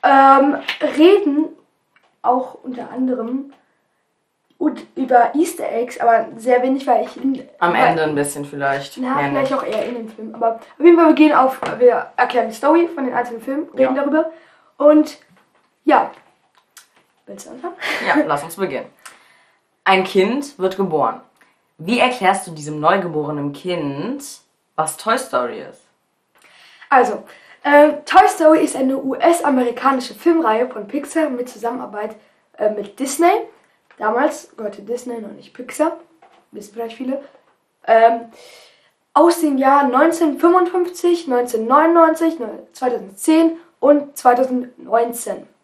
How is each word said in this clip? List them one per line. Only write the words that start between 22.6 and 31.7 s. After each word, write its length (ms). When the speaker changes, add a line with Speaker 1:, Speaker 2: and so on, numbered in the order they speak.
Speaker 2:
neugeborenen 720
Kind, 680
was 200
Toy 220
Story 440
ist? 200
Speaker 1:
Also, 360
äh, 300
Toy 240
Story 340
ist 140
eine 220
U-S-amerikanische 1160
Filmreihe 540
von 180
Pixar 420
mit 200
Zusammenarbeit, 680